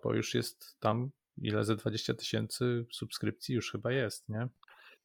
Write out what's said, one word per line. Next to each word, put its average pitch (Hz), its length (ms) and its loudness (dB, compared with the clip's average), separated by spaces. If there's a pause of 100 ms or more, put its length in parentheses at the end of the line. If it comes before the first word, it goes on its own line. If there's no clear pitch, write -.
bo - 100 2
już 110 200 0
jest - 460 -4
tam 117 320 2 (300)
ile, 107 220 4
ze 107 120 4
dwadzieścia 110 380 0
tysięcy 117 800 0
subskrypcji - 640 -4
już - 160 0
chyba 113 200 -2
jest, 127 380 -2
nie? 110 180 -2 (580)